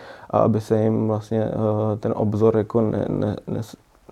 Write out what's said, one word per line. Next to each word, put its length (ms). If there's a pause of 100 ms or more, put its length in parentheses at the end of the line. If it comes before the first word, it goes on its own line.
(300)
a 80
aby 220
se 220
jim 260
vlastně, 360
eh, 520
ten 200
obzor 400
jako 240
ne-, 280
ne-, 280 (120)
nes-, 260 (380)